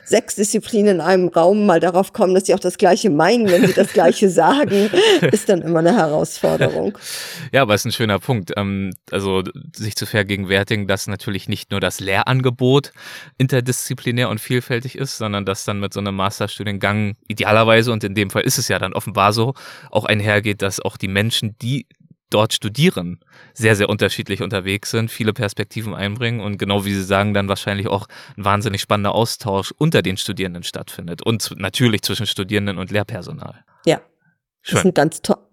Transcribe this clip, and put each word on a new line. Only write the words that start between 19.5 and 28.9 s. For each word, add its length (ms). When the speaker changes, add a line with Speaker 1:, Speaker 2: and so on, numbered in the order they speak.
Speaker 2:
auch 140
einhergeht, 560
dass 180
auch 180
die 100
Menschen, 540
die 260
dort 220
studieren, 640
sehr, 220
sehr 120
unterschiedlich 540
unterwegs 480
sind, 220
viele 200
Perspektiven 640
einbringen 480
und 160
genau 260
wie 100
Sie 100
sagen, 320
dann 120
wahrscheinlich 400
auch 200
ein 80
wahnsinnig 380
spannender 320